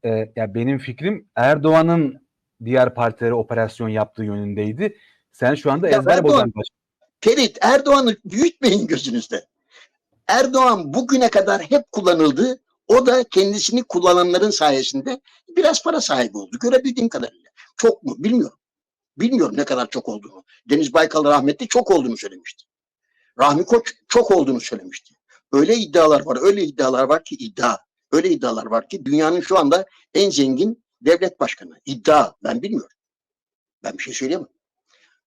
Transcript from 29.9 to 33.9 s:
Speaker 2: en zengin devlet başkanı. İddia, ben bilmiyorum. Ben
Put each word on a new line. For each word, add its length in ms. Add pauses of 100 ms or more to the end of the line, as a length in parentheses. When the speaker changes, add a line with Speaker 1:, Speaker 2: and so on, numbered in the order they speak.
Speaker 2:
en 160
zengin 540 (180)
devlet 380
başkanı. 460
İddia, 480 (100)
ben 180
bilmiyorum. 360 (880)
Ben 140